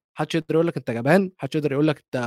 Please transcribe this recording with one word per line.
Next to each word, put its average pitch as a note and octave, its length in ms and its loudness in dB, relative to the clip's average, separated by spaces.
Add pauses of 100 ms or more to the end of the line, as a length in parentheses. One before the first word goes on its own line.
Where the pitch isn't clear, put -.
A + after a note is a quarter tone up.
(160)
حدش D#3 200 -4
يقدر D#3 200 -2
يقول E3+ 120 2
لك E3 100 -4
أنت C3 140 -8
جبان، C3+ 320 4
ما F#3 160 -6
حدش C#3+ 160 -6
يقدر D3 180 -2
يقول D3 140 2
لك D3+ 180 0
أنت، - 220 -8